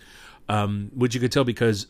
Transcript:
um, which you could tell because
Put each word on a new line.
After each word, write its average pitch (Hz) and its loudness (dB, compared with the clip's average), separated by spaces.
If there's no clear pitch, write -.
um, 104 -2
which 123 0
you 123 -2
could 120 0
tell 139 2
because 113 0